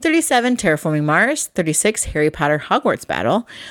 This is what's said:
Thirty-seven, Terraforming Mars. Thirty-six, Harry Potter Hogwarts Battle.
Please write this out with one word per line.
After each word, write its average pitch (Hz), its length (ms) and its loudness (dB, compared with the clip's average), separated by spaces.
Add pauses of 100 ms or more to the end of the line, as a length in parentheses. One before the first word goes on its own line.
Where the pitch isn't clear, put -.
Thirty-seven, 254 560 2
Terraforming 156 460 0
Mars. 196 440 2
Thirty-six, 185 580 -2
Harry 151 240 0
Potter 151 380 0
Hogwarts 196 400 0
Battle. 117 400 -2 (240)